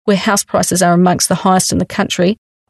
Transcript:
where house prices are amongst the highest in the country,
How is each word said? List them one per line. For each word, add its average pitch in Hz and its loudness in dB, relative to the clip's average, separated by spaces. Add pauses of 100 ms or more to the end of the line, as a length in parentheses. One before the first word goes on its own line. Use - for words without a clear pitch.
where 202 0
house 202 -2
prices 180 -2
are 175 4
amongst 175 2
the 180 -2
highest 185 0
in 180 -2
the 180 -2
country, 190 -2 (340)